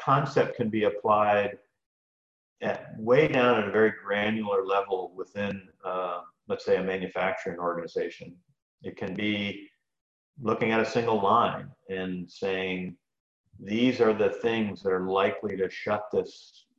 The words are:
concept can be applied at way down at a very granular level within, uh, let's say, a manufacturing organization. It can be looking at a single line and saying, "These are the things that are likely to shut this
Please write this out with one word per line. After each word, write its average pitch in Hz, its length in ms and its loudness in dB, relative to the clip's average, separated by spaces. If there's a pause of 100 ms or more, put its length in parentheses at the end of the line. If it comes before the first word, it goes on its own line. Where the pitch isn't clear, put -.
concept 139 520 2
can 113 140 -2
be 107 140 0
applied 104 760 2 (1040)
at - 380 -6
way 127 280 6
down 123 320 4
at 101 100 0
a - 20 -6
very 107 220 4 (100)
granular 104 640 0
level 95 500 -2
within, 98 520 -8 (160)
uh, 90 380 -4 (260)
let's 98 180 -6
say, 98 100 4
a 92 80 2
manufacturing 92 760 -2
organization. 85 760 -6 (480)
It 92 140 -12
can 95 160 -8
be 101 560 -4 (720)
looking 113 300 0
at 113 80 4
a 110 60 2
single 113 360 0
line 104 480 2 (200)
and 92 400 -6
saying, 95 640 -4 (640)
"These 113 400 2
are 110 120 6
the 104 160 4
things 110 540 -2
that 98 80 0
are 92 160 0
likely 98 480 0
to 92 140 -2
shut 104 420 -4
this - 540 -6 (140)